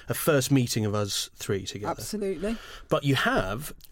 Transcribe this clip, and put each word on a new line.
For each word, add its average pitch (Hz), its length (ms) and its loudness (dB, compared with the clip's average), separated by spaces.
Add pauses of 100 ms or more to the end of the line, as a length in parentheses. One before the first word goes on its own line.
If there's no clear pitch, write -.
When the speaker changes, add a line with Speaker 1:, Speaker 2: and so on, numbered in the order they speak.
Speaker 1:
a - 40 -2
first 139 380 4
meeting 120 340 4
of 101 100 0
us 104 400 -2
three 98 300 -2
together. 104 260 -6
Speaker 2:
Absolutely. 196 680 -4 (320)
Speaker 1:
But - 160 2
you 139 100 4
have 135 580 0 (180)